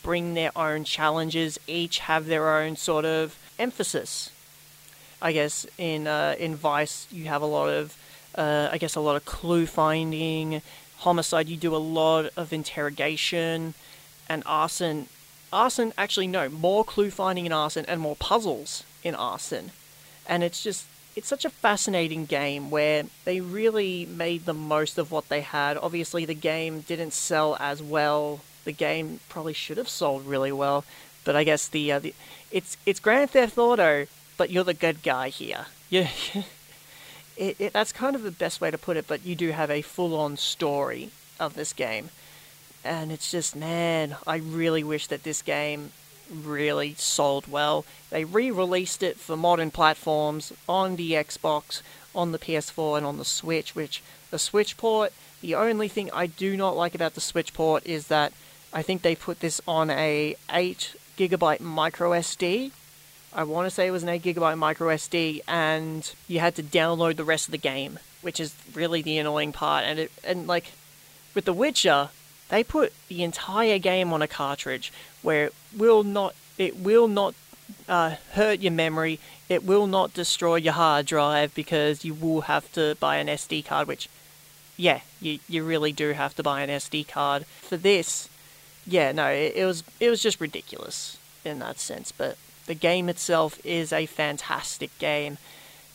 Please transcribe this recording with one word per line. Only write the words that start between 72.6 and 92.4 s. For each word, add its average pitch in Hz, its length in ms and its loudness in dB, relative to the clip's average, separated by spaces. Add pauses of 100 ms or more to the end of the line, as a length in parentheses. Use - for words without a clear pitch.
put 302 280 2 (160)
the 175 160 -4
entire 202 540 2
game 185 340 2
on 156 120 2
a 151 40 0
cartridge 139 640 -4 (300)
where 151 240 2
it 147 80 -6 (240)
will 214 260 8
not, 202 300 -2 (240)
it 185 200 0
will 220 300 8
not, 202 280 2 (520)
uh, 165 280 4 (160)
hurt 208 280 4
your 185 120 2
memory. 160 480 0 (280)
It 180 160 2
will 202 220 6
not 190 280 2
destroy 170 420 2
your 160 180 4
hard 151 320 6
drive 147 480 4
because 151 500 0
you 160 120 -6
will 160 260 0
have 147 320 -2
to 151 260 2
buy 147 180 2
an 147 120 -2
S 147 160 -4
D 156 160 -4
card, 147 260 -2
which, - 220 -8 (640)
yeah, 175 260 4 (200)
you, 151 260 -4
you 160 160 -2
really 156 280 0
do 147 220 -2
have 143 220 -4
to 156 80 -4
buy 139 180 0
an 143 100 -4
S 143 180 -6
D 151 140 -4
card. 143 420 -2 (160)
For - 160 -6
this, 180 500 2 (600)
yeah, 165 240 4
no, 147 160 0
it, 143 280 2
it 190 100 2
was, 170 180 0 (160)
it 240 100 6
was 233 140 2
just 208 180 0
ridiculous - 760 -10 (260)
in 151 140 -6
that 120 200 -8
sense, - 320 -8
but - 260 -6 (280)